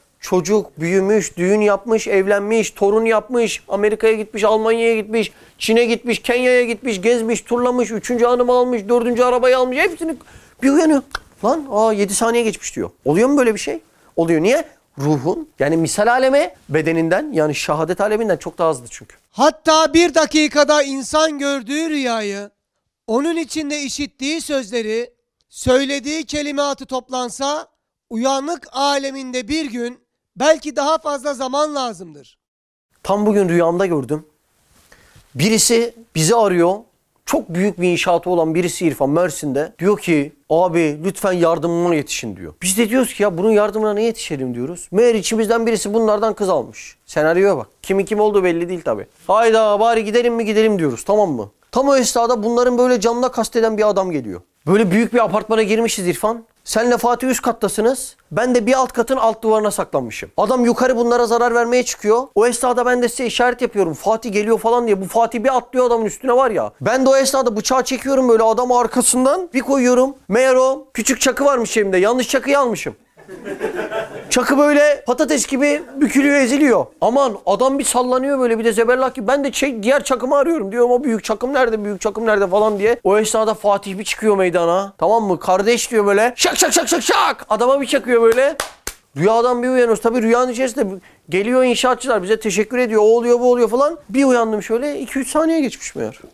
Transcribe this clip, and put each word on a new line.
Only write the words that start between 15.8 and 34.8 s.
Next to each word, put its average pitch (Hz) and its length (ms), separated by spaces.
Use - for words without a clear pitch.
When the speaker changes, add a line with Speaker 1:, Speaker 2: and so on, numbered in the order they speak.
Speaker 1:
alemi 262 480
bedeninden, 165 640
yani 151 220
şehadet 160 460
aleminden 214 360
çok - 220
daha 165 120
hızlı 123 200
çünkü. - 260
Speaker 2:
Hatta 311 640
bir 330 200
dakikada 302 680
insan 285 560
gördüğü 277 520
rüyayı, 214 600
onun 285 300
içinde 302 440
işittiği 285 600
sözleri, 233 680
söylediği 277 760
kelimatı 285 640
toplansa, 254 800
uyanık 269 640
aleminde 269 760
bir 311 220
gün, 240 280
belki 294 400
daha 302 220
fazla 285 360
zaman 269 400
lazımdır. 175 640
Speaker 1:
Tam 208 240
bugün 202 220
rüyamda 175 380
gördüm. 151 400